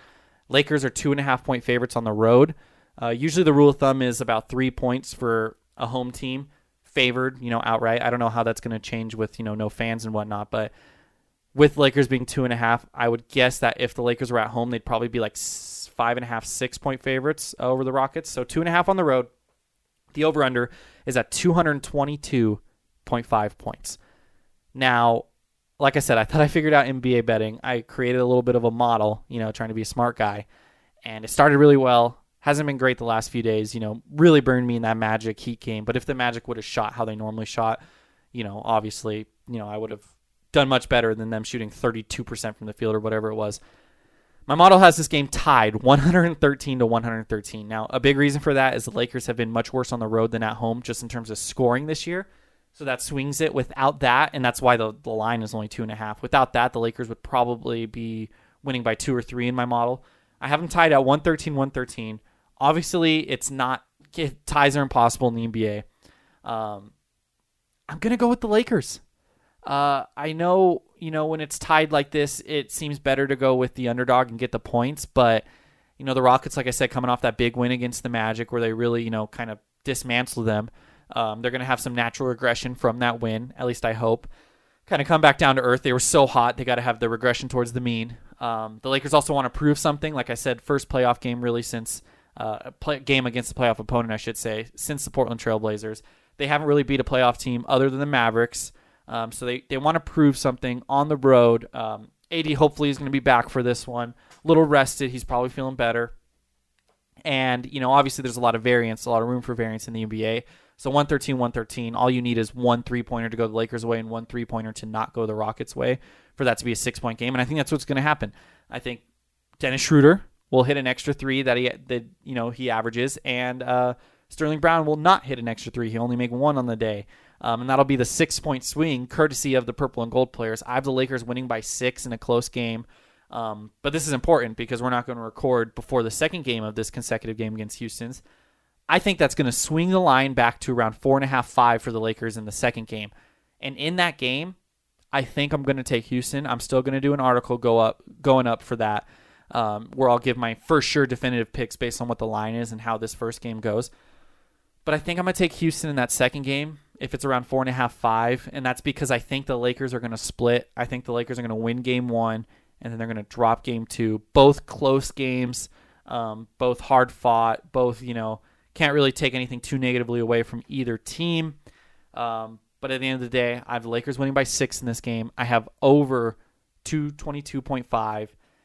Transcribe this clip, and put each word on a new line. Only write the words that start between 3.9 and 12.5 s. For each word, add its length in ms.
is 180
about 300
three 220
points 420
for 420
a 100
home 240
team 380
favored, 580
you 100
know, 120
outright. 380
I 80
don't 100
know 100
how 140
that's 160
gonna 200
change 360
with, 240
you 60
know, 100
no 140
fans 340
and 100
whatnot, 380
but 220
with 240
Lakers 300
being 180
two 180
and 100